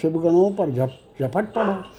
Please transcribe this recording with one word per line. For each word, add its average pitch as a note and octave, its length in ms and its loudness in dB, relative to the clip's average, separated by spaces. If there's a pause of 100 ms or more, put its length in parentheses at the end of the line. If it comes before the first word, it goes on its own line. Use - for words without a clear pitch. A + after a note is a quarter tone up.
शिवगणों E3+ 500 2
पर G3 180 -2
झप-, B2+ 520 -4
झपट F3+ 320 -2
पड़ा। G3 300 -2 (160)